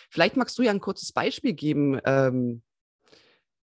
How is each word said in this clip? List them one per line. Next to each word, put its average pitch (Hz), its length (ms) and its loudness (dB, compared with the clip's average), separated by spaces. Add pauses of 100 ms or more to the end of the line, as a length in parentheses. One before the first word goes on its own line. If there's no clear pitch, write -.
Vielleicht - 280 0
magst 247 200 -2
du 247 60 0
ja 226 80 4
ein 202 80 0
kurzes - 320 -8
Beispiel 220 420 -2
geben, 143 520 0
ähm, 127 580 0 (1000)